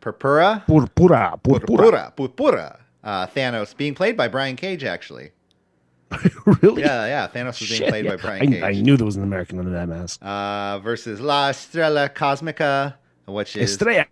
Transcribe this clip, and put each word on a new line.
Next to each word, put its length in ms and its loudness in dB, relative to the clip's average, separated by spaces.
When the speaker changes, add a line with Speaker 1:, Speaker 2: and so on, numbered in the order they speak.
Speaker 1:
Purpura? 680 0
Speaker 2:
Purpura, 760 4
Purpura. 240 4
Speaker 1:
Purpura, 500 4
Purpura. 640 -2
Uh, 240 -4
Thanos 480 -4
being 180 -4
played 220 -2
by 120 0
Brian 280 -4
Cage, 280 -8
actually. 480 -10
Speaker 2:
<laughs> 80 -8
Really? 380 6
Speaker 1:
Yeah, 240 0
yeah. 220 -4
Thanos 320 -8
was 80 -8
being 140 -4
Speaker 2:
Shit, 60 0
Speaker 1:
played 160 -2
Speaker 2:
yeah. 120 -4
Speaker 1:
by 60 -14
Brian 200 -6
Speaker 2:
I, 40 2
Speaker 1:
Cage. 160 2
Speaker 2:
I 100 -2
knew 140 6
there 100 0
was 100 -4
an 60 -6
American 360 -6
under 120 -6
that 180 -6
mask. 340 -12
Speaker 1:
Uh, 580 -6
versus 400 -8
La 300 2
Estrella 600 -2
Cosmica, 840 -2
which 300 -8
is 160 0
Speaker 2:
Estrella 400 0